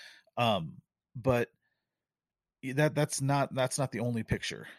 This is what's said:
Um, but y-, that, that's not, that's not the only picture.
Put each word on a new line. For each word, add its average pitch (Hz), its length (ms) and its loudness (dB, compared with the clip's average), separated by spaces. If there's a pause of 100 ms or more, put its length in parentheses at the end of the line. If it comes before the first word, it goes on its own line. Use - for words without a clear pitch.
(360)
Um, 98 460 0 (320)
but 120 360 0 (1120)
y-, 131 100 -6
that, 151 220 4
that's 151 260 0
not, 139 340 2
that's 127 240 0
not 135 140 -2
the 104 80 -4
only 117 220 -2
picture. - 440 -4 (120)